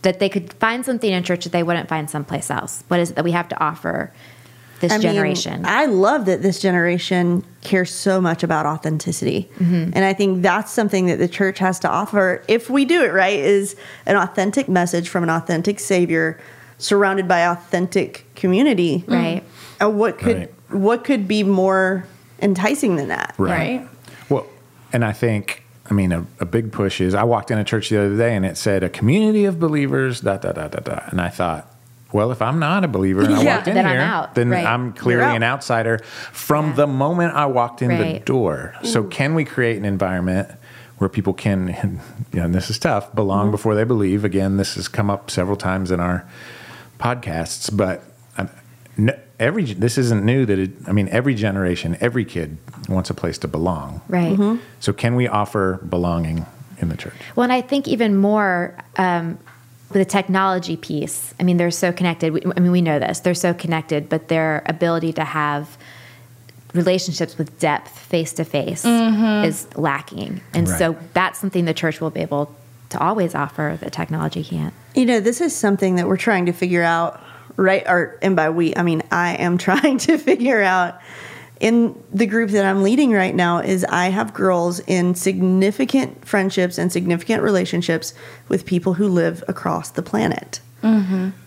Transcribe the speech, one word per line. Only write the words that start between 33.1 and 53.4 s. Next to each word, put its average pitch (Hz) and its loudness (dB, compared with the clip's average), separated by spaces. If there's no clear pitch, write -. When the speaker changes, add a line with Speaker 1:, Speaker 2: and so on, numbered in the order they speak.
Speaker 3:
and - 4
I 269 4
Speaker 4:
Yeah. - 4
Speaker 3:
walked 208 -2
in 202 0
Speaker 1:
Then 220 4
I'm 190 2
Speaker 3:
here, 127 2
Speaker 1:
out. 180 -2
Speaker 3:
then 120 2
Speaker 1:
Right. - 0
Speaker 3:
I'm 120 0
clearly 120 2
Speaker 2:
You're - 2
out. 117 0
Speaker 3:
an 113 0
outsider 117 0
from 151 0
Speaker 1:
Yeah. 135 -2
Speaker 3:
the 147 4
moment 151 0
I 147 2
walked 123 0
in 127 0
the 170 2
Speaker 1:
Right. 160 -4
Speaker 3:
door." 90 0
So 226 0
Speaker 2:
Mm. 185 -6
Speaker 3:
can 147 0
we 160 2
create 117 0
an 98 -6
environment 92 0
where 98 0
people 98 -2
can, 95 -2
<laughs> - -8
you 87 -2
know, 85 0
and 87 0
this 90 -2
is 110 -6
tough, 113 -2
belong 104 2
Speaker 2:
Mm. - 2
Speaker 3:
before 107 0
they 107 2
believe? 101 2
Again, 98 0
this 98 -2
has 95 -8
come 101 -2
up - -6
several 95 -2
times 92 -2
in 90 0
our 87 -2
podcasts, 104 -4
but, 92 0
um, 92 -6
no, 113 2
every, 165 0
this 110 -2
isn't 117 2
new 123 2
that 101 2
it, 95 -2
I 92 -2
mean, 98 2
every 123 0
generation, 95 -2
every 120 0
kid 78 -8
wants 92 -2
a - -2
place 85 -6
to - -8